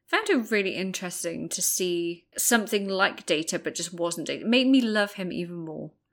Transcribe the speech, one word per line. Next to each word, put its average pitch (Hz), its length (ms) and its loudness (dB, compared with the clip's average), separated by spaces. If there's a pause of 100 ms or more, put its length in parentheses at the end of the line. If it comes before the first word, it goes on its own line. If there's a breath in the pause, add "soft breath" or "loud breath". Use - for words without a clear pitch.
found 415 240 0
it 247 200 2
really 202 240 0
interesting 175 760 -6
to - 120 -6
see 170 640 -2 (100)
something 208 520 2
like 190 380 0
Data, 165 320 0
but 156 160 -4
just 170 180 -6
wasn't 170 360 -2
Data. 139 140 -4
It - 60 -6
made 254 200 4
me 269 120 8
love 214 340 0
him 180 180 -6
even 175 240 -6
more. 160 360 -10 (200)